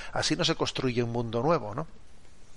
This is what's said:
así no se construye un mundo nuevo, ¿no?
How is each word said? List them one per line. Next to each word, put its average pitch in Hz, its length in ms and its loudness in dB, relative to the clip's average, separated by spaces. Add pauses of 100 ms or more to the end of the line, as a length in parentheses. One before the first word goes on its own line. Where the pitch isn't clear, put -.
(120)
así - 240 2
no 170 80 2
se 160 120 4
construye 127 460 2
un 117 80 0
mundo 117 320 0
nuevo, 131 320 2
¿no? - 120 -4 (720)